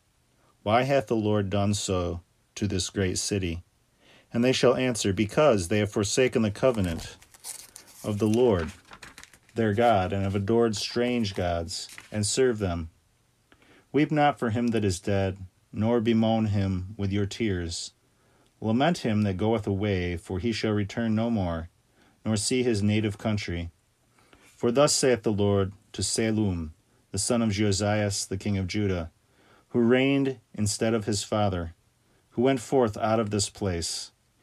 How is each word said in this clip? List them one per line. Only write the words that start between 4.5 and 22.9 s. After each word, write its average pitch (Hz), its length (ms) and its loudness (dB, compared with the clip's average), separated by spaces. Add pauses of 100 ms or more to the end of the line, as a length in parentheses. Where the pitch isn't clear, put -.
shall 131 240 4
answer, 123 380 0
Because 104 560 2
they 104 100 2
have 104 120 0
forsaken 117 500 0
the 107 100 0
covenant 104 640 -2 (880)
of 107 160 -4
the 110 80 2
Lord 107 440 2 (840)
their 110 180 2
God, 104 380 4
and 98 120 -2
have 98 120 -2
adored 113 400 2
strange 120 580 -2
gods, 87 540 -4 (240)
and 107 140 -2
served 123 340 2
them. 85 300 -4 (1040)
Weep 147 180 2
not 147 260 4
for 120 120 -2
him 120 180 0
that 113 160 0
is 95 160 0
dead, 98 380 -2 (340)
nor 113 300 0
bemoan 113 460 2
him 98 500 -2
with 98 160 -2
your 101 120 0
tears. 92 680 -6 (680)
Lament 131 400 2
him 107 220 0
that 101 160 0
goeth 107 280 0
away, 95 520 -2
for 92 220 -8
he 117 120 -2
shall 107 220 -2
return 107 420 -2
no 113 140 0
more, 85 400 -4 (560)
nor 110 100 0
see 123 280 0
his 113 200 0
native 104 340 0